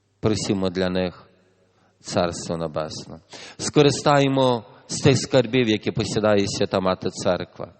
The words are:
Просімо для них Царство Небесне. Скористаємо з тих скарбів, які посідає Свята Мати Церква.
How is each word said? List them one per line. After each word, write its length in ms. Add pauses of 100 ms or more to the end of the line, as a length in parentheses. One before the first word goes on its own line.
(200)
Просімо 500
для 200
них 400 (680)
Царство 580
Небесне. 640 (380)
Скористаємо 1080 (220)
з 140
тих 160
скарбів, 520
які 220
посідає 560
Свята 320
Мати 300
Церква. 720